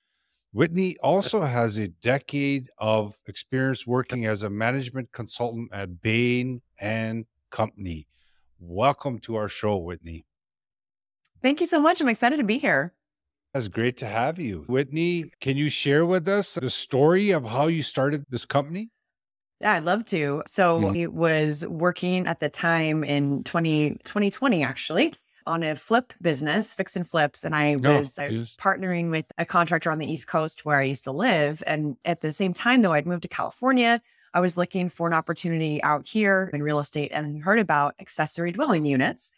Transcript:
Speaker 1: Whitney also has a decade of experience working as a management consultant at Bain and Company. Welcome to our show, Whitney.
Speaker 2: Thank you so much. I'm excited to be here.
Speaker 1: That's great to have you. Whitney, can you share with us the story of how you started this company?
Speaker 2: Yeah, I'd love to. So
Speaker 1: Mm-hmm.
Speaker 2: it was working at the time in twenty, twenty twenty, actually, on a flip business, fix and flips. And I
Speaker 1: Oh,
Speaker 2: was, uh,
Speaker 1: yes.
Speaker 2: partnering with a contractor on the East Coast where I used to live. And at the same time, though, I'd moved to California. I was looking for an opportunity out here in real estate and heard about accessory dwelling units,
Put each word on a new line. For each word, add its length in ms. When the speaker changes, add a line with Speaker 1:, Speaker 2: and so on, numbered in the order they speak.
Speaker 1:
Whitney 460
also 440
has 340
a 120
decade 880
of 500
experience 600
working 400
as 160
a 80
management 600
consultant 600
at 300
Bain 600
and 460
Company. 580
Welcome 580
to 160
our 120
show, 300
Whitney. 480
Speaker 2:
Thank 220
you 40
so 140
much. 220
I'm 80
excited 260
to 80
be 140
here. 340
Speaker 1:
That's 140
great 280
to 100
have 320
you. 300
Whitney, 720
can 160
you 140
share 340
with 240
us 240
the 160
story 640
of 160
how 220
you 140
started 460
this 160
company? 460
Speaker 2:
Yeah, 100
I'd 120
love 220
to. 400
So 320
Speaker 1:
Mm-hmm. 160
Speaker 2:
it 200
was 540
working 580
at 140
the 100
time 520
in 420
twenty, 600
twenty 260
twenty, 320
actually, 520
on 160
a 120
flip 460
business, 540
fix 220
and 120
flips. 360
And 120
I 200
Speaker 1:
Oh, 240
Speaker 2:
was, 180
uh, 120
Speaker 1:
yes. 300
Speaker 2:
partnering 500
with 140
a 80
contractor 440
on 80
the 140
East 160
Coast 380
where 140
I 20
used 220
to 80
live. 540
And 380
at 160
the 140
same 180
time, 300
though, 100
I'd 140
moved 160
to 60
California. 760
I 60
was 180
looking 320
for 200
an 40
opportunity 680
out 240
here 480
in 80
real 160
estate 340
and 300
heard 160
about 400
accessory 540
dwelling 320
units, 540